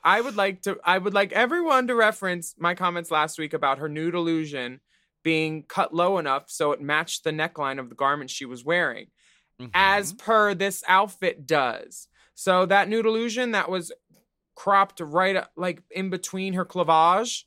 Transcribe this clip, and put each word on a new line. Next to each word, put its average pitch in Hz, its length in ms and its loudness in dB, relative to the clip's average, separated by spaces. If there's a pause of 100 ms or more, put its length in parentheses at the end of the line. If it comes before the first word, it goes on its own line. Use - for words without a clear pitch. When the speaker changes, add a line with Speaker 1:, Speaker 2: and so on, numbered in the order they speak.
Speaker 1:
I 190 180 4
would 240 140 -6
like 196 280 -2
to, - 200 -4
I 180 140 4
would 190 160 -2
like 202 180 2
everyone 262 560 2
to 247 80 -2
reference 202 640 0
my 170 180 -2
comments 175 360 -4
last 156 260 0
week 151 160 -8
about 139 260 0
her 151 100 -6
nude 160 260 -4
illusion 151 640 -4 (440)
being 160 400 -2
cut - 300 -2
low 180 240 2
enough 143 320 -2
so 147 220 -2
it 143 100 -4
matched 151 420 -4
the 156 80 -2
neckline 151 480 -4
of 123 100 -12
the 113 60 -20
garment 139 340 -2
she - 160 -10
was 123 200 -14
wearing, 147 420 -2 (520)
Speaker 2:
Mm-hmm. 123 160 -14
Speaker 1:
as 196 380 2
per 214 420 2
this 190 320 -4
outfit 185 580 2
does. 135 600 -2 (260)
So 185 320 2
that 196 240 4
nude 220 160 0
illusion 226 460 0
that 196 180 0
was 185 220 -6 (640)
cropped 196 440 2
right, 180 360 2
uh, - 80 0 (120)
like, 175 360 -6
in 190 180 -6
between 190 440 -6
her 180 120 -2
clavage 175 800 2